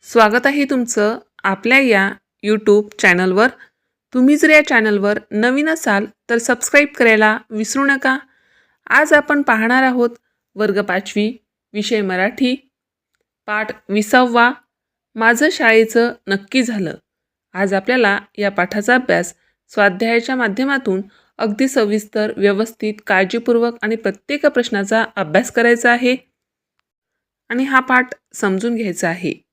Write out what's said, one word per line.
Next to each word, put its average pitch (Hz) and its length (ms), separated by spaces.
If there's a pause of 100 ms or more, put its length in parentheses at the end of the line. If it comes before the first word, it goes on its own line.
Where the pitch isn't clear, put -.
स्वागत 226 440
आहे 285 200
तुमचं 233 540 (240)
आपल्या 196 360
या 202 320 (340)
YouTube 208 440 (100)
चॅनलवर. 185 480 (640)
तुम्ही 262 240
जर 311 120
या 302 160
चॅनलवर 214 540 (120)
नवीन 254 380
असाल 220 360 (240)
तर 233 80
सबस्क्राईब 254 500
करायला 220 500 (120)
विसरू 220 360
नका. 269 320 (680)
आज 302 260
आपण 294 280
पाहणार 247 420
आहोत 247 260 (460)
वर्ग 202 260
पाचवी, 202 560 (360)
विषय 214 280
मराठी, 202 540 (920)
पाठ 208 260 (180)
विसावा, 233 640 (640)
माझं 233 360
शाळेचं 233 640 (140)
नक्की 196 360
झालं. 208 320 (580)
आज 190 200
आपल्याला 202 460 (180)
या 202 140
पाठाचा 202 440
अभ्यास 180 380 (340)
स्वाध्यायाच्या 226 680
माध्यमातून 247 680 (360)
अगदी 220 300
सविस्तर, 214 680
व्यवस्थित, 214 560 (140)
काळजीपूर्वक 233 760
आणि 214 140
प्रत्येक 226 500
प्रश्नाचा 226 600 (100)
अभ्यास 190 360
करायचा 233 400
आहे 247 420 (1160)
आणि 240 140
हा 269 160
पाठ 254 360 (180)
समजून 208 420
घ्यायचा 190 340
आहे. 175 240 (200)